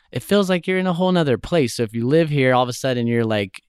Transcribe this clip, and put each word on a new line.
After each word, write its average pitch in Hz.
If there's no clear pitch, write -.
it 123
feels 202
like 180
you're 185
in 185
a 185
whole 185
nother 151
place. 135
So 120
if 107
you 117
live 156
here, 135
all 123
of 123
a 123
sudden 123
you're 117
like, 104